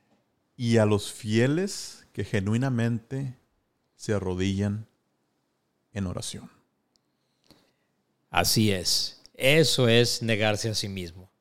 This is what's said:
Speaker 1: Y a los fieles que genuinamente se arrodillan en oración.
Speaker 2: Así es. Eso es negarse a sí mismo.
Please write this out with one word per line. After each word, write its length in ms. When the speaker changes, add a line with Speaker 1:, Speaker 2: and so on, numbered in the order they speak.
Speaker 1:
Y 220
a 80
los 260
fieles 1000
que 120
genuinamente 1080
se 180
arrodillan 760
en 140
oración. 440
Speaker 2:
Así 420
es. 500
Eso 520
es 340
negarse 480
a 60
sí 140
mismo. 400